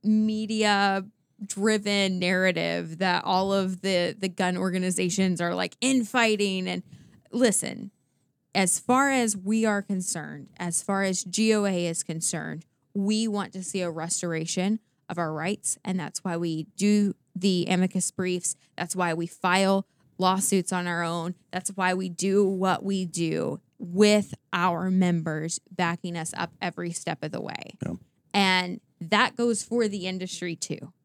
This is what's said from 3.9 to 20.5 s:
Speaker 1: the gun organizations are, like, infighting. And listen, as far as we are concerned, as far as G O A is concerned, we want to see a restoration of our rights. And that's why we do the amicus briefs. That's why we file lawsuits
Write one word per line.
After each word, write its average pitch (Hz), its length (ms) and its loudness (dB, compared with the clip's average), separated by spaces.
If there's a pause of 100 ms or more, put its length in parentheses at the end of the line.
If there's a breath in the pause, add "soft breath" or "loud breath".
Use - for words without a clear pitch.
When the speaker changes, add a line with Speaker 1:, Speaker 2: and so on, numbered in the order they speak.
Speaker 1:
the 190 120 -2
gun 180 280 0
organizations 185 840 0
are, 175 120 0
like, 180 280 -2
infighting. 214 880 2
And 180 160 -4 (480 loud breath)
listen, - 600 0 (640)
as 185 240 2
far 269 300 2
as 240 280 2
we 214 280 0
are 202 160 2
concerned, 160 760 -6
as 175 240 -4
far 196 220 0
as 190 200 0
G 220 300 2
O 208 120 2
A 180 220 0
is 165 160 -4
concerned, 160 640 -6 (280)
we 214 340 0
want 202 260 -4
to 185 100 -10
see 185 180 -4
a 180 80 -2
restoration 170 880 -2 (300)
of 165 80 -6
our 160 160 -2
rights. 165 500 -4
And 185 160 -2
that's - 240 -8
why 170 140 -4
we 165 300 -2 (100)
do 208 380 4 (200)
the 180 320 2
amicus 185 440 0
briefs. 180 440 -4 (220 soft breath)
That's 175 180 -6
why 175 200 0
we 170 120 -2
file 196 600 2 (320)
lawsuits 185 520 2